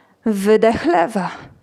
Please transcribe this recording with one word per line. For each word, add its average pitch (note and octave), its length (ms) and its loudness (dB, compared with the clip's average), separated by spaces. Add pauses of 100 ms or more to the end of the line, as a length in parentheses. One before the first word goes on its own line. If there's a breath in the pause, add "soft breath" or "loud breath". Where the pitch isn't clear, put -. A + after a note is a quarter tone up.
(260 soft breath)
Wydech A3 600 2
lewa. B3 440 -2 (320)